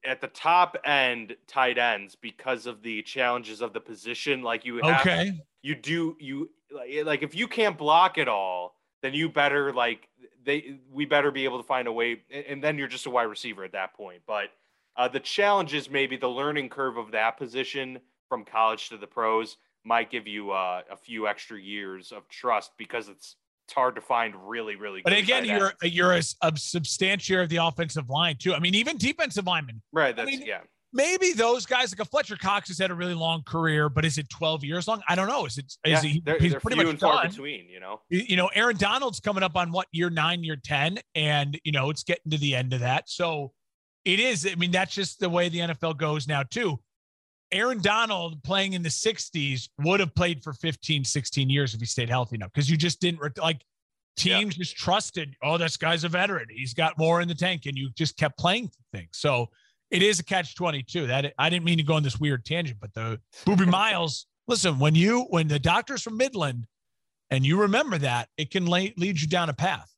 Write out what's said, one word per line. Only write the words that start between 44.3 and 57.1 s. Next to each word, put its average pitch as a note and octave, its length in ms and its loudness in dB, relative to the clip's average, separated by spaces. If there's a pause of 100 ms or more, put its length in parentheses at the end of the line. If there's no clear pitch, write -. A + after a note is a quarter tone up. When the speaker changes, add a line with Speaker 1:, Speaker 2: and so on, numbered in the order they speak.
Speaker 2:
I F3 40 -6
mean, F3 160 2
that's F#3 240 2
just G3 240 -4
the F#3 100 2
way F3 180 4
the E3+ 140 -2
N E3+ 80 -2
F D#3+ 140 -4
L E3 100 0
goes D3+ 340 -2
now C#3+ 140 0
too. E3 380 -2 (720)
Aaron A3 300 0
Donald F#3 600 0
playing F#3+ 300 0
in F3+ 100 -2
the D#3+ 80 -2
sixties C#3+ 800 -2 (100)
would F3 200 4
have F3+ 140 0
played E3+ 300 0
for D3+ 100 -8
fifteen, D3+ 500 -2
sixteen C3+ 460 0
years C3+ 240 2
if A2 60 -8
he A#2 80 -6
stayed A#2+ 200 -2
healthy B2 280 0
enough, G2 180 -8
'cause C#3+ 160 2
you D#3+ 80 4
just D#3+ 240 0
didn't F3 200 0
re-, D3 100 -4 (100)
like, D#3+ 240 -2 (560)
Speaker 1:
Yeah. F#3 160 4
Speaker 2:
teams G3+ 180 0
just E3+ 220 -6
trusted, F3 640 0
"Oh, D3+ 160 2
this E3 180 0
guy's D#3+ 280 0
a F3 60 -2
veteran. F3+ 420 0
He's B2 240 -10
got D#3+ 240 2
more E3 220 6